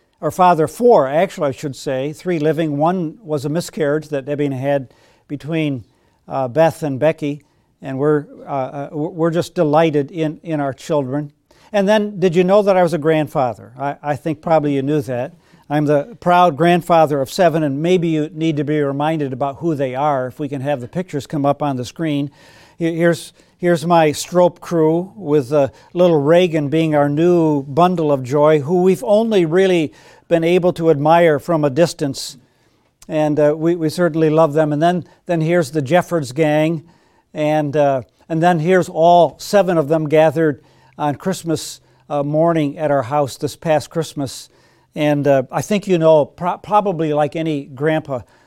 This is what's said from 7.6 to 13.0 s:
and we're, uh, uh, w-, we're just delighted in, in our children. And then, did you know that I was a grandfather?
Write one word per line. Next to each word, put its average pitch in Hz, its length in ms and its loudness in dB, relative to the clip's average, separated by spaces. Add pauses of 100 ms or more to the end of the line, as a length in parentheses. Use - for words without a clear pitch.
and 135 180 -8
we're, 147 260 0 (180)
uh, - 40 -20
uh, 143 420 -8
w-, 151 200 -6
we're 170 200 -2
just 160 260 -4
delighted 151 560 2
in, 160 300 -6
in 156 200 -6
our 139 120 -4
children. 147 600 -6 (400)
And 202 140 0
then, 208 320 0
did 170 140 0
you 180 120 2
know 202 160 4
that 196 160 2
I 180 40 4
was 165 120 2
a 170 40 0
grandfather? 135 800 -2